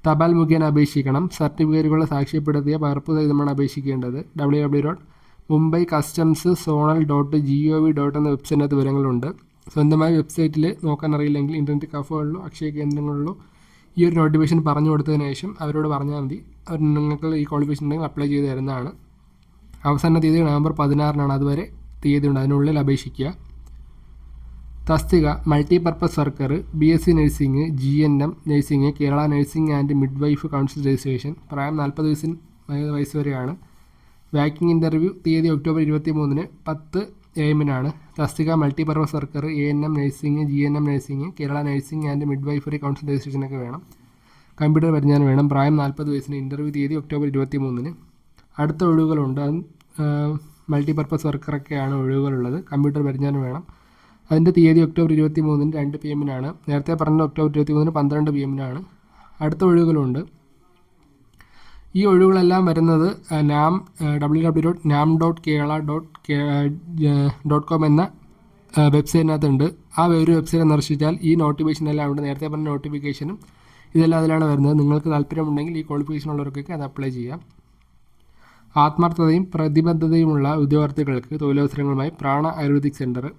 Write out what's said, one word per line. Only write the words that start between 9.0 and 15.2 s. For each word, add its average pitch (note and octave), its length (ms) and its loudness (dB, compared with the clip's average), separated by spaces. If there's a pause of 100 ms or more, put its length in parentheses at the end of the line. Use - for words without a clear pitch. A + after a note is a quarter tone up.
സ്വന്തമായി D#3 420 4
വെബ്സൈറ്റിൽ D#3 680 0
നോക്കാൻ D3+ 300 -2
അറിയില്ലെങ്കിൽ D3 420 -2
ഇൻ്റർനെറ്റ് D3 300 -2
കഫേകളിലോ D3+ 540 -6
അക്ഷയ D#3 300 -8
കേന്ദ്രങ്ങളിലോ D3 680 -4 (600)
ഈ E3+ 60 6
ഒരു E3+ 100 2
നോട്ടിഫിക്കേഷൻ D#3 500 2
പറഞ്ഞു D3+ 260 2
കൊടുത്തതിന് D3+ 340 0